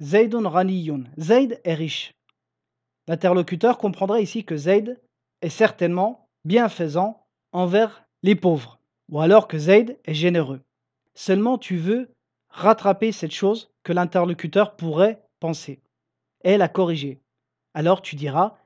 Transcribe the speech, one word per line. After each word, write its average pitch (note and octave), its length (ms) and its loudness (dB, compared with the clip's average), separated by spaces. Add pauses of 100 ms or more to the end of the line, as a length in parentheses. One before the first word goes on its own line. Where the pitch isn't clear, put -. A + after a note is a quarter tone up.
Zaydun G#3+ 400 2
ghaniyun, F3 600 -2 (140)
Zayd A3+ 460 2
est E3 100 -2
riche. D#3 400 -8 (960)
L'interlocuteur F3+ 680 0
comprendrait G3+ 440 -2
ici G#3 220 -8
que D#3+ 120 -8
Zayd G3+ 440 0 (400)
est E3+ 80 -6
certainement G3 800 -2 (160)
bienfaisant F#3+ 840 -2 (260)
envers F#3 520 0 (180)
les G3+ 120 4
pauvres, D#3 440 -2 (320)
ou D3+ 100 -4
alors G3+ 280 6
que D#3 100 -8
Zayd G#3 460 2
est D#3 100 -6
généreux. D3+ 460 -2 (540)
Seulement G#3 440 0
tu - 180 -6
veux G#3+ 340 -2 (400)
rattraper G3+ 600 2
cette D#3+ 200 -10
chose G#3 380 -4 (120)
que F3 100 -6
l'interlocuteur F3+ 840 0
pourrait E3+ 460 0 (180)
penser D#3 400 -8 (640)
et F#3+ 120 4
la F3+ 120 2
corriger. D3+ 520 -4 (540)
Alors E3+ 280 0
tu - 140 -14
diras, D3+ 500 -2